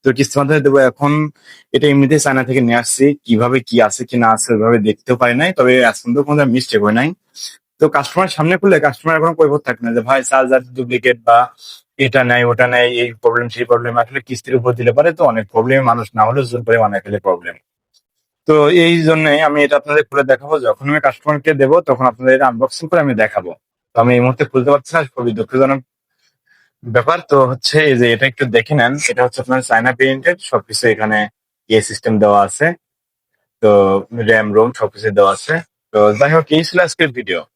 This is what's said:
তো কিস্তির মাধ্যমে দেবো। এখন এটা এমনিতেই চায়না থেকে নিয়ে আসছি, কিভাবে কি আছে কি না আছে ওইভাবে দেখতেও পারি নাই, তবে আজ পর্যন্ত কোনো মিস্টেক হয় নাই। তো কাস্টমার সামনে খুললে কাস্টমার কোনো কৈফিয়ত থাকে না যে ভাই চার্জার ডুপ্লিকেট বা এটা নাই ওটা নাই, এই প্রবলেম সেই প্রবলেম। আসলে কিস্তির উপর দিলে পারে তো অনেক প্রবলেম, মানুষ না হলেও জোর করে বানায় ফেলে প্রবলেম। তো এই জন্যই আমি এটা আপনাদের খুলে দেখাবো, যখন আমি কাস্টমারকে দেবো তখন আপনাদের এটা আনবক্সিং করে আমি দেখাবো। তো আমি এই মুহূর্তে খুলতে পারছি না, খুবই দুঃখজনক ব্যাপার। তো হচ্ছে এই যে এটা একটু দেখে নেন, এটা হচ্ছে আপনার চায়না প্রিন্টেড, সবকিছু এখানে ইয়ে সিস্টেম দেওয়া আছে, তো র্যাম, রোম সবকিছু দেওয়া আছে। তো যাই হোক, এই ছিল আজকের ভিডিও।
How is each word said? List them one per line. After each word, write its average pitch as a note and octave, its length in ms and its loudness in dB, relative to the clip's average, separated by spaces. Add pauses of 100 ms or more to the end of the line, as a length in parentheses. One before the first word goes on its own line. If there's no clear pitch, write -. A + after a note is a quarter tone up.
তো C3+ 140 0
কিস্তির C#3 240 -2
মাধ্যমে D3 260 0
দেবো। C#3 120 4 (120)
এখন C#3+ 220 -2 (640)
এটা C#3+ 180 2
এমনিতেই C#3 320 4
চায়না C3+ 240 0
থেকে C3 180 0
নিয়ে A#2 160 2
আসছি, C3 220 -2 (220)
কিভাবে A#2+ 320 0 (100)
কি A2+ 80 -2 (100)
আছে G#2 220 -6
কি B2+ 140 -6
না A2+ 120 2
আছে - 200 -6
ওইভাবে A2+ 240 2 (100)
দেখতেও A#2+ 340 -2
পারি A#2+ 180 0
নাই, F3 180 0
তবে B2+ 140 4 (160)
আজ A2 100 -4
পর্যন্ত A#2+ 200 -4 (100)
কোনো D3 140 0 (120)
মিস্টেক A#2+ 300 -2
হয় G#2+ 160 0
নাই। C#3+ 80 0 (680)
তো D#3 60 2 (120)
কাস্টমার F3 400 -2
সামনে D#3+ 240 0
খুললে G3 160 2 (100)
কাস্টমার D#3 360 -2
কোনো E3 160 0
কৈফিয়ত D3 280 2
থাকে A#2 180 -6
না A#2 120 -4
যে A#2+ 120 0
ভাই C3+ 120 2 (100)
চার্জার C3 320 2 (120)
ডুপ্লিকেট B2 440 -2 (100)
বা A#2 100 6 (680)
এটা C3+ 160 0 (100)
নাই B2 200 2
ওটা B2 220 0
নাই, B2 140 2 (160)
এই A#2+ 60 -2 (140)
প্রবলেম A#2+ 320 0
সেই B2 160 -6
প্রবলেম। A#2+ 220 0 (100)
আসলে C3+ 240 -6
কিস্তির B2+ 320 -8
উপর B2 200 -2
দিলে A#2+ 180 0
পারে D#3 220 2
তো F3 40 0 (100)
অনেক A2+ 200 -4
প্রবলেম, B2 260 0 (120)
মানুষ A#2 160 -4 (120)
না G#2+ 80 2
হলেও C3 240 -2
জোর A#2+ 160 -6
করে A#2 160 2
বানায় G2+ 220 -4
ফেলে G2+ 220 -8
প্রবলেম। F#2+ 280 -4 (960)
তো D#3 60 4 (300)
এই E3+ 100 2 (140)
জন্যই D#3 300 2 (100)
আমি D3 160 0
এটা C#3+ 160 0
আপনাদের D3 280 -2
খুলে C#3+ 240 -2
দেখাবো, C#3+ 220 -2 (120)
যখন A2+ 240 -4
আমি D3+ 160 -2
কাস্টমারকে D3 440 -2 (120)
দেবো C#3 140 4 (120)
তখন B2+ 220 0
আপনাদের B2+ 260 0
এটা C3+ 140 2
আনবক্সিং B2 400 -4
করে F3 140 2
আমি C3+ 180 -2
দেখাবো। G2 280 -4 (420)
তো - 100 -4
আমি A#2+ 140 2
এই A#2+ 80 2
মুহূর্তে B2+ 260 0
খুলতে C3 220 0
পারছি C#3+ 220 -2
না, E3 60 2 (140)
খুবই A#2+ 240 -4
দুঃখজনক C3 420 -2 (1000)
ব্যাপার। A#2+ 360 -2 (120)
তো C#3+ 60 2 (140)
হচ্ছে C3 260 -6 (140)
এই C3 100 0
যে B2 140 2
এটা B2 180 -2
একটু C#3 120 -6 (120)
দেখে A2+ 240 -2
নেন, B2 120 0 (180)
এটা B2 140 -2
হচ্ছে B2 200 -4
আপনার B2+ 240 -2
চায়না A#2 300 0
প্রিন্টেড, C3+ 380 -2 (140)
সবকিছু A2 340 -6 (100)
এখানে G#2+ 240 -2 (520)
ইয়ে A2 180 2
সিস্টেম A2 240 -6 (100)
দেওয়া G2+ 240 4
আছে, C#3+ 200 -4 (960)
তো G#2+ 80 4 (580)
র্যাম, A2 280 2
রোম A2+ 120 4 (100)
সবকিছু A2 300 -6 (100)
দেওয়া G2 180 4
আছে। - 180 -6 (380)
তো G#2+ 60 0 (200)
যাই C#3+ 160 2
হোক, D#3+ 120 2 (100)
এই E3 120 2
ছিল F3+ 180 -2
আজকের D#3+ 320 -4
ভিডিও। F#2+ 220 -6 (160)